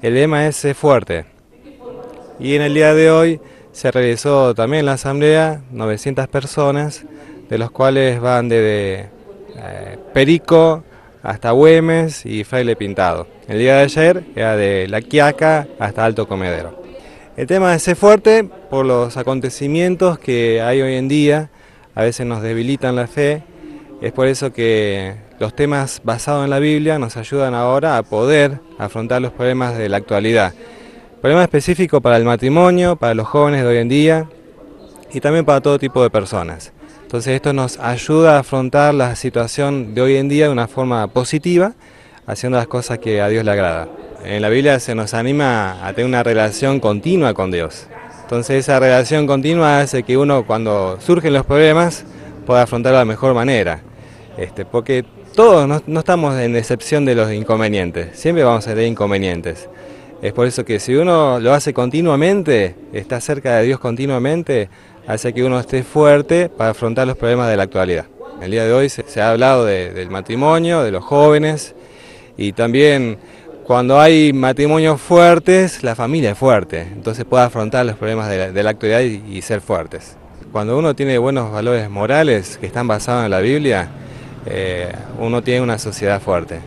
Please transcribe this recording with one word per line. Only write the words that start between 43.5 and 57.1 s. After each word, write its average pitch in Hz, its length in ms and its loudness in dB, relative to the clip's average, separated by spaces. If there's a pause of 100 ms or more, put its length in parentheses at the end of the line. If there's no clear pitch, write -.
agrada. 85 380 -2 (360)
En 101 180 -6
la 104 60 0
Biblia 135 320 2
se 117 160 -6
nos 107 180 -6
anima 117 720 -2
a 98 60 -8
tener 117 140 -2
una 123 180 0
relación 117 560 0
continua 123 520 0
con 95 200 -4
Dios. 82 340 -6 (360)
Entonces 120 420 -4
esa 135 160 2
relación 131 440 2
continua 147 540 2
hace 135 240 0
que 123 140 0
uno 139 280 2
cuando 104 560 -2
surgen 160 320 2
los 135 140 0
problemas 156 580 2 (400)
pueda 123 180 4
afrontarlo 123 360 2
de 127 40 6
la 117 60 2
mejor 127 260 0
manera. 113 480 0 (540)
Este, 95 280 -10
porque 120 400 -2 (320)
todos 185 320 6
no, 147 180 -2
no 156 140 -4
estamos 160 400 0
en 120 160 -2
excepción 123 480 -2
de 127 100 2